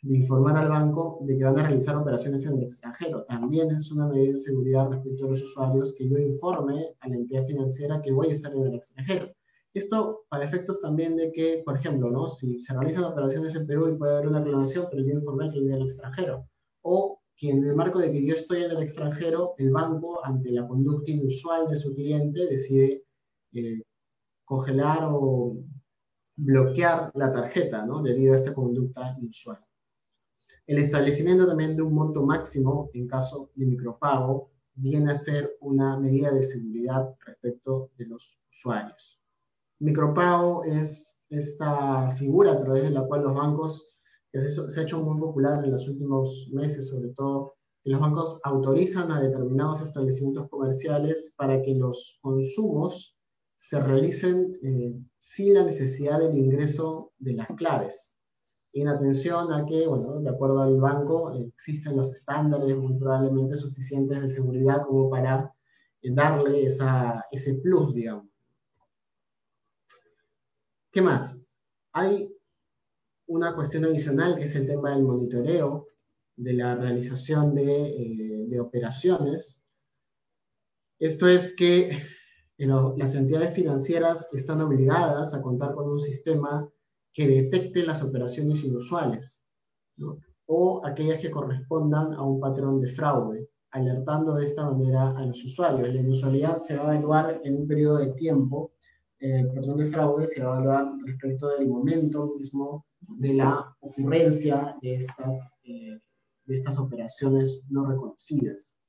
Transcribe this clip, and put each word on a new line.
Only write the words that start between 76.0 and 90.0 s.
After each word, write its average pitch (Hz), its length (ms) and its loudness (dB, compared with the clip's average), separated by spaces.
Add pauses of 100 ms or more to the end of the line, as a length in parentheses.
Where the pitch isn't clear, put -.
de 123 180 -4
la 123 220 0
realización 127 800 0
de, 143 340 2
eh, 110 600 -6
de 123 120 -4
operaciones. 139 1040 -2 (1300)
Esto 160 300 2
es 180 280 6
que, 180 340 4 (680)
eh, 143 80 -2
lo, 135 320 4
las 135 160 0
entidades 156 400 2
financieras 165 800 0
están 151 280 -2
obligadas 147 720 2
a 135 80 -4
contar 123 340 -2
con 143 120 -4
un 147 120 -2
sistema 147 680 -2 (460)
que 151 140 2
detecte 170 560 4
las 151 180 -2
operaciones 139 640 -2
inusuales, 123 800 -4 (540)
¿no? 147 220 -10 (260)